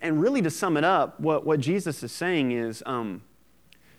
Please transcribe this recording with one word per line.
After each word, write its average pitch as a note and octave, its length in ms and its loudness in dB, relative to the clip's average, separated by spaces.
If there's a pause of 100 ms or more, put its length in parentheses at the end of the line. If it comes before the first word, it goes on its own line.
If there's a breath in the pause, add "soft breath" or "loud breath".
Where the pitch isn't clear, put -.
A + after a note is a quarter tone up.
and D#3 200 0
really B3+ 220 4
to E3 80 2
sum E3+ 260 0
it D3 80 2
up, E3+ 340 2
what, D3+ 260 0
what D3+ 140 2
Jesus D#3+ 460 -2
is A#2 80 -8
saying E3 400 0
is, A#2 340 -4
um, A2+ 360 -6 (760 soft breath)